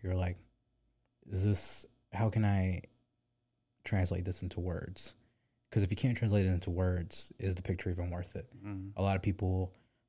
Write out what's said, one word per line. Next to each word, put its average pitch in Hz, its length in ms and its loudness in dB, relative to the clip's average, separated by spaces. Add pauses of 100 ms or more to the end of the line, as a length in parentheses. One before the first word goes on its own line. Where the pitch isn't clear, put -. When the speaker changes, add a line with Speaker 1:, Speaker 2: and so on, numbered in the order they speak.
Speaker 1:
You're 92 140 -2
like, 90 220 0 (920)
"Is 92 140 0
this, - 420 0 (280)
how 107 160 2
can 107 160 2
I 95 380 2 (1000)
translate 90 400 0
this 92 180 -6
into 92 200 -6
words?" - 540 -6 (560)
'Cause 104 120 4
if 92 80 2
you 101 60 2
can't 123 200 2
translate 104 280 4
it 95 40 6
into 90 200 2
words, 90 680 -2
is 95 160 0
the 90 60 -6
picture 92 280 -2
even 87 200 -2
worth 87 280 -6
it? - 100 -8 (180)
Speaker 2:
Mm. 98 300 -8
Speaker 1:
A 92 60 -2
lot 98 160 4
of 92 40 -2
people 92 520 0 (360)